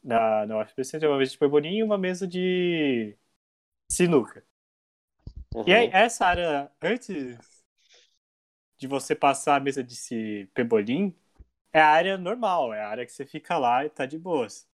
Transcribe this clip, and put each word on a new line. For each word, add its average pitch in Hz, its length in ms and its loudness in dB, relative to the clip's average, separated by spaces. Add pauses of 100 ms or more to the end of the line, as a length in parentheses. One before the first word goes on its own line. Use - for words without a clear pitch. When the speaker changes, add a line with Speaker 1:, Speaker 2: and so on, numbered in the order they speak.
Speaker 1:
na, 110 440 2
na 110 120 -4
U - 20 -2
F - 160 -8
B 131 80 -4
C 156 160 -8
tem 156 80 2
uma 143 100 2
mesa 131 140 0
de - 60 -20
pebolim 147 400 2
e 220 40 0
uma 214 160 0
mesa 185 280 -4
de 175 920 0 (720)
sinuca. 165 540 2 (1080)
Speaker 2:
Uhum. 113 120 -6
Speaker 1:
E 180 60 6
aí, 226 200 6
essa 208 340 2
área, 165 440 0 (120)
antes 156 560 -6 (1400)
de 135 100 -12
você 135 280 -4
passar 143 420 2
a 135 40 2
mesa 139 240 -4
de 120 100 -16
si-, 107 600 -8
pebolim, 120 600 0 (580)
é 160 80 6
a 156 80 8
área 180 300 2
normal, 180 540 -2
é 107 100 -8
a 104 60 -8
área 120 180 -8
que - 60 -20
você 139 120 -12
fica 156 340 -6
lá 127 260 2
e 151 60 -6
tá - 160 -6
de 151 120 -10
boas. 160 480 -4 (120)